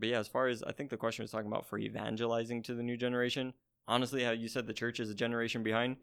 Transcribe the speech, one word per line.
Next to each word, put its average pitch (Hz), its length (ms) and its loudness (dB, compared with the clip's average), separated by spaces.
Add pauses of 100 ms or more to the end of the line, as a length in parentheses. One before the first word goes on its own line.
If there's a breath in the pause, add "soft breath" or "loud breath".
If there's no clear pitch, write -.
But 110 80 2
yeah, 120 100 4
as 104 100 0
far 131 200 4
as, 113 160 0
I - 80 -4
think 143 180 -8
the 120 60 -2
question 113 260 0
was 107 80 -8
talking 110 200 -2
about - 160 -2
for 104 120 -4
evangelizing 113 840 -2
to 123 100 -4
the 120 80 -2
new 120 140 0
generation. 123 580 0 (320)
Honestly, 123 380 2
how 117 80 4
you 113 160 -2
said 120 180 -2
the 110 80 -4
church 117 260 -2
is 110 100 -2
a 107 40 -4
generation 117 480 0
behind, 117 400 2